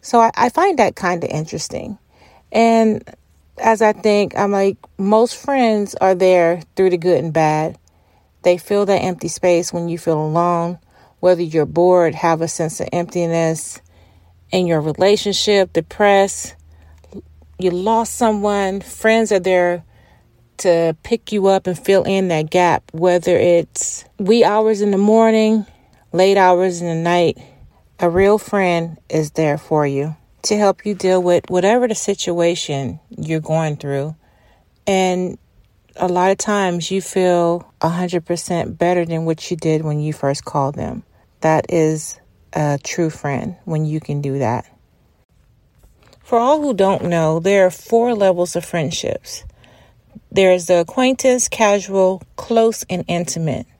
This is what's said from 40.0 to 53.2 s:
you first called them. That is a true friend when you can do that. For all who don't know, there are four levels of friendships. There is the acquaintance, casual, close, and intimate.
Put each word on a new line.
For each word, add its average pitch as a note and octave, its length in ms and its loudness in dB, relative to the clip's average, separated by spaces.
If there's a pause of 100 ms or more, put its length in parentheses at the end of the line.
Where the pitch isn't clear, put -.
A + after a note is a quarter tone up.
you D3+ 100 -4
first C#3 320 -4
called C#3 320 -2
them. - 280 -8 (360)
That D#3+ 320 0
is D#3 480 -2 (320)
a D3 320 -2
true E3 260 -4
friend D3 540 -6
when D#3 220 -4
you D3+ 160 -4
can C#3+ 180 -8
do C#3 200 -6
that. A#2+ 260 -2 (1600)
For A#3+ 140 -2
all C#4 240 2
who C#4 120 -2
don't F#3+ 320 0
know, E3 340 0
there G3 260 4
are F3+ 60 2
four A#3 420 0
levels F3+ 440 0
of E3+ 80 -6
friendships. - 800 -6 (840)
There F#3+ 220 4
is F3+ 160 2
the F3 140 4
acquaintance, B3+ 640 0
casual, G3 760 0 (140)
close, A3+ 540 0
and F3+ 180 -6
intimate. E3+ 580 -4 (140)